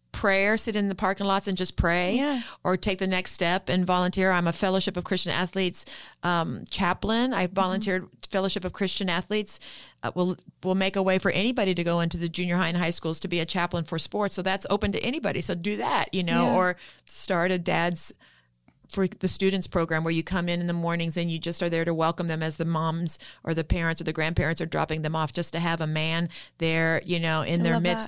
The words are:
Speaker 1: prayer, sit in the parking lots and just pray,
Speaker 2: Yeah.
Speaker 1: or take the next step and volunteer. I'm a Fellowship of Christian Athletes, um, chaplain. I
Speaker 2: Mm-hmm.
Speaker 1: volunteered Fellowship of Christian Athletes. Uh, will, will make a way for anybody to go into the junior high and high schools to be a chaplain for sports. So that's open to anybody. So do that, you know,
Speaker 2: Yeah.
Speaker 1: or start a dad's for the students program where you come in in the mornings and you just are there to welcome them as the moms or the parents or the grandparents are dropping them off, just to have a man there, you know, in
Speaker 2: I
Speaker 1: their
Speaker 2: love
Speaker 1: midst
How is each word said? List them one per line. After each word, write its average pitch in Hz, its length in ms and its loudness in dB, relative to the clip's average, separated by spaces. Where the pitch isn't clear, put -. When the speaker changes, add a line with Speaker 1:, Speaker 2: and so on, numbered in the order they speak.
Speaker 1:
prayer, 196 460 2
sit 220 180 -4
in 208 140 2
the 190 60 -2
parking 196 320 -2
lots 196 200 0
and 190 100 0
just 180 200 -2
pray, 180 400 2
Speaker 2:
Yeah. 277 240 0
Speaker 1:
or 185 140 2
take 190 220 0
the 190 80 0
next 185 240 0
step 180 380 0
and 180 160 2
volunteer. 180 460 4
I'm 175 160 4
a 170 60 2
Fellowship 190 440 0
of 180 80 -4
Christian 185 260 0
Athletes, 180 540 0
um, 165 460 0
chaplain. 220 640 0
I 185 140 2
Speaker 2:
Mm-hmm. 180 80 -6
Speaker 1:
volunteered 190 520 0
Fellowship 190 360 0
of 180 80 -4
Christian 190 360 -2
Athletes. 202 500 -2
Uh, 117 120 -2
will, 180 200 0
will 185 120 0
make 190 220 0
a 196 60 2
way 190 160 4
for 185 120 2
anybody 208 440 2
to 170 100 -2
go 170 160 2
into 170 160 0
the 170 120 -2
junior 175 280 -2
high 180 120 2
and 175 80 0
high 170 140 2
schools 160 300 -2
to 190 80 -4
be 175 100 0
a 165 60 0
chaplain 175 400 -2
for 165 120 -4
sports. 202 380 -2
So 190 60 -4
that's 190 280 -2
open 202 240 2
to - 100 -2
anybody. 262 380 -2
So 180 140 -2
do 196 220 -2
that, 220 360 0
you 185 100 0
know, 170 240 2
Speaker 2:
Yeah. 160 80 2
Speaker 1:
or 180 200 2
start 180 460 0
a 185 80 2
dad's 170 540 0
for 190 200 2
the - 200 -2
students 190 380 2
program 165 380 0
where 165 100 2
you 165 80 2
come 175 260 0
in 175 140 0
in 175 60 -2
the 175 60 0
mornings 170 440 -2
and 170 140 0
you 165 80 -2
just 170 240 -2
are 175 60 0
there 165 140 0
to 170 100 0
welcome 165 340 0
them 160 160 -2
as 156 140 -2
the 165 80 -2
moms 165 520 0
or 165 120 -2
the 160 80 0
parents 165 360 0
or 165 40 -6
the 156 100 -2
grandparents 160 480 0
are 165 60 -2
dropping 156 340 -2
them 156 140 -2
off, 156 180 0
just 170 200 -2
to 165 60 -2
have 170 220 0
a 156 60 0
man 160 420 0
there, 160 440 2
you 170 160 -2
know, 160 220 2
in 170 200 0
Speaker 2:
I - 20 2
Speaker 1:
their 165 100 4
Speaker 2:
love 165 100 2
Speaker 1:
midst 180 240 2